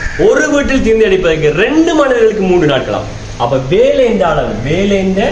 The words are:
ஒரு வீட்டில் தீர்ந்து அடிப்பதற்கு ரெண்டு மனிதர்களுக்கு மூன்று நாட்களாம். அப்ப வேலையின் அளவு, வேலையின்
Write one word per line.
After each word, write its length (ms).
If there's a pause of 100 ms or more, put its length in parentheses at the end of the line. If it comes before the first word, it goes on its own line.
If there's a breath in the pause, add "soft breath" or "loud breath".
(180)
ஒரு 320
வீட்டில் 320
தீர்ந்து 260
அடிப்பதற்கு 480
ரெண்டு 380
மனிதர்களுக்கு 480
மூன்று 260
நாட்களாம். 400 (300)
அப்ப 300
வேலையின் 540
அளவு, 320 (100)
வேலையின் 540 (140)